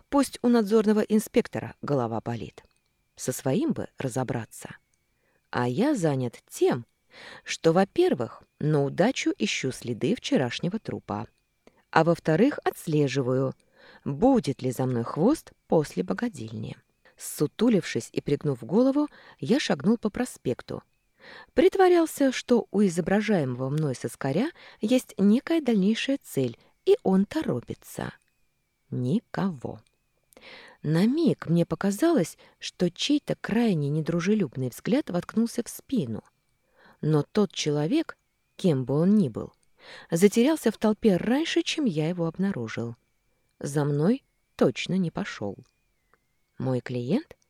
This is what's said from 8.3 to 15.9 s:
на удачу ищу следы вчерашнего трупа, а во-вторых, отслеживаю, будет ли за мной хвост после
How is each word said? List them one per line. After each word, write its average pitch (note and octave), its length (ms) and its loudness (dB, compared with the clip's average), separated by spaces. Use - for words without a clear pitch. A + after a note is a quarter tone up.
на D3 240 2
удачу E3+ 540 0
ищу E3+ 340 -2
следы B2 440 -2
вчерашнего F3+ 640 -2
трупа, G#2 480 -8
а E3 120 4
во-вторых, E3+ 600 2
отслеживаю, C3+ 920 0
будет E3 560 2
ли B2+ 100 -2
за C3 140 -4
мной A#2+ 180 -2
хвост G#3 480 0
после F3 360 0